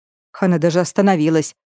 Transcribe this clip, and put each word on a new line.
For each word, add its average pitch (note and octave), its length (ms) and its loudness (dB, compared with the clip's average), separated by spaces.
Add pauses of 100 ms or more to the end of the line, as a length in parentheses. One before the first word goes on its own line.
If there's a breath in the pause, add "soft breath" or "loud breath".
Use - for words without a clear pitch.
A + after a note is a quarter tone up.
(320)
Хана F3+ 260 0
даже E3 220 0
остановилась, E3 760 0 (140)